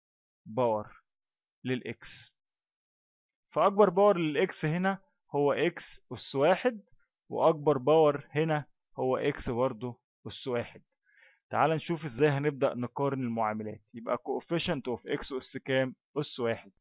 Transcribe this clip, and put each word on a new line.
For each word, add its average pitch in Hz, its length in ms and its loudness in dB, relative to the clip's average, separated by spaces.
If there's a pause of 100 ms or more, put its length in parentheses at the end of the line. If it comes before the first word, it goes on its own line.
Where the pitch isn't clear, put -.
(460)
باور 110 580 -2 (600)
للإكس. - 720 -8 (1160)
فأكبر 196 360 4
باور 196 280 4
للإكس 160 480 -2
هنا 185 360 0 (340)
هو 143 180 2
إكس - 480 -4 (120)
أس - 220 -10
واحد، 185 460 2 (480)
وأكبر 143 480 2
باور 147 540 4
هنا 151 340 0 (340)
هو 127 180 0
إكس - 320 -2
برضه 123 500 -4 (280)
أس - 200 -12
واحد. 120 340 -4 (680)
تعال 131 220 4
نشوف 160 340 -2
إزاي 135 240 4
هنبدأ 139 440 0
نقارن 135 480 -2
المعاملات. 107 600 -4 (120)
يبقى 120 240 -4
coefficient 139 760 -4
of 113 60 -6
X - 380 -6
أس 123 200 -10
كام؟ 131 380 0 (220)
أس - 220 -8
واحد. 113 420 -2